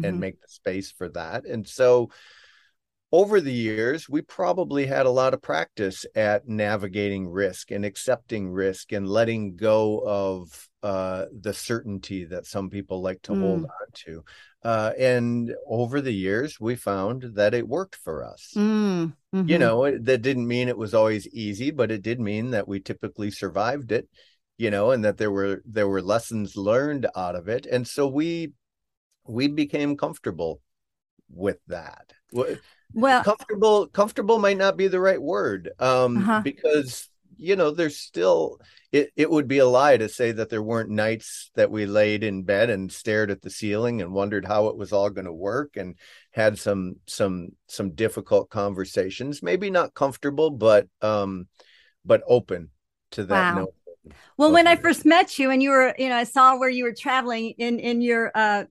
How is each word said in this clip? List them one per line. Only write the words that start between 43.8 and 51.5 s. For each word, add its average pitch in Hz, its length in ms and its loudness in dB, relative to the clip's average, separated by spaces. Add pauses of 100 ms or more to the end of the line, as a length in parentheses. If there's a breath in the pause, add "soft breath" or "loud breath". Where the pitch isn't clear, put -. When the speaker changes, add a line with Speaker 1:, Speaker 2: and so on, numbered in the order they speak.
Speaker 1:
and 90 120 -8
wondered 98 320 -2
how 107 220 2
it 107 100 -4
was 104 160 -10
all 101 160 2
gonna 92 240 -10
work 104 420 -6
and 92 200 -10 (360 soft breath)
had 107 260 2
some, 92 380 -4 (100)
some, 90 440 -4 (180)
some 101 240 -6
difficult 104 580 0
conversations, 101 920 -4
maybe 185 260 0
not 175 240 0
comfortable, 143 560 0
but, 107 380 6 (140)
um, 98 460 -2 (580 soft breath)